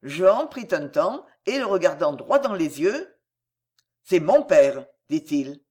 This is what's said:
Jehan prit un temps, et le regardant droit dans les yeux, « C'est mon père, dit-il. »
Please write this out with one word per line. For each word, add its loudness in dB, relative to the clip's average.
Jehan 2
prit -12
un -4
temps, -2
et -2
le -2
regardant 0
droit -2
dans -2
les -4
yeux, « -4
C'est 0
mon 2
père, 2
dit-il. » -6